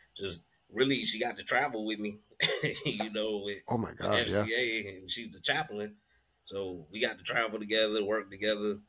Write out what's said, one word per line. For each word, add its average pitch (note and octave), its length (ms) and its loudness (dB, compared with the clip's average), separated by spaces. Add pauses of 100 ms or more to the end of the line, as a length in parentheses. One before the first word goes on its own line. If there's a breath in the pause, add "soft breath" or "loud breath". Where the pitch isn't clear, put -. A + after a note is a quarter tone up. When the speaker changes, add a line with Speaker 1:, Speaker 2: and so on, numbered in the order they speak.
(160)
Speaker 1:
just F#2 260 -6 (300)
really B2+ 320 2
she A2 160 2
got A#2 180 -2
to - 60 -12
travel A#2+ 420 2
with G#2+ 140 -2
me, G#2 200 -4 (340)
<laughs> - 320 -2
you A2 260 -2
know, G#2+ 340 -2
with, G2+ 220 -8
Speaker 2:
Oh A#2+ 100 2
my E2+ 220 0
Speaker 1:
with - 0 -
Speaker 2:
God, G#2 280 2
yeah. G2 140 4
Speaker 1:
F G#2+ 80 2
C A2+ 40 0 (320)
A, F#2+ 120 -10
and F#2+ 140 -10
she's A2+ 180 -6
the F#2+ 120 -16
chaplain. G#2+ 540 -2 (500)
So F#2 460 -6
we G#2+ 100 -4
got A#2+ 160 0
to - 60 -20
travel A2+ 360 0
together, G#2+ 440 4
work G2+ 280 0
together, G#2 580 0